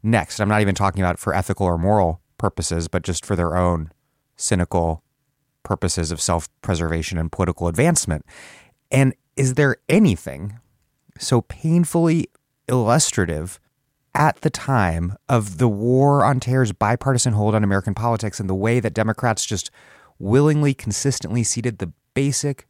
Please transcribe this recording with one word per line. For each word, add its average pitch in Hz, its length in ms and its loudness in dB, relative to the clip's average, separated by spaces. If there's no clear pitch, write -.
next. 107 380 0
I'm 104 80 0
not 107 140 2
even 98 140 2
talking 98 260 0
about 90 180 0
for 95 140 -4
ethical 95 320 -2
or 87 120 2
moral 90 440 2
purposes, 85 500 -4
but 87 140 -4
just 85 240 -6
for 101 100 -2
their 85 220 0
own 87 340 0
cynical 85 680 -2
purposes 87 480 -2
of 80 100 -6
self-preservation 85 960 -2
and 80 120 -2
political 87 380 -2
advancement. 85 580 0
And 131 260 4
is 131 200 0
there 139 220 2
anything 104 720 2
so 120 220 2
painfully 165 880 0
illustrative 107 920 0
at 147 260 2
the 156 80 0
time 92 680 -2
of 101 300 0
the 123 80 4
war 127 560 4
on 131 160 2
terror's 127 320 0
bipartisan 120 640 0
hold 107 200 2
on 107 100 2
American 98 300 0
politics 110 460 -4
and 98 100 -6
the 92 60 0
way 113 240 0
that 107 140 -4
Democrats 110 520 -2
just - 240 -6
willingly, 143 560 2
consistently 113 680 -4
ceded 113 340 -4
the 85 140 -8
basic 139 540 -4